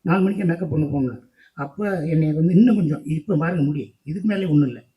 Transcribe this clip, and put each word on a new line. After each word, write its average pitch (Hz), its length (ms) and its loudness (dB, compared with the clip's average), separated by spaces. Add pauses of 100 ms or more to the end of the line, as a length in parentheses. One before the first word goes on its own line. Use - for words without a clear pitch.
நாலு 190 220 2
மணிக்கு 196 220 0
மேக்கப் 170 260 -2
பண்ண 151 160 0
போனேன். 135 400 -4 (280)
அப்ப 170 520 -6
என்னை 160 260 2
வந்து 165 220 2
இன்னும் 220 220 6
கொஞ்சம், 160 280 -2
இப்ப 160 320 -4
பாருங்க 170 260 0
முடி, 147 400 -4
இதுக்கு 180 260 -4
மேலே 190 160 -2
ஒண்ணும் 147 240 4
இல்ல 120 160 -12 (120)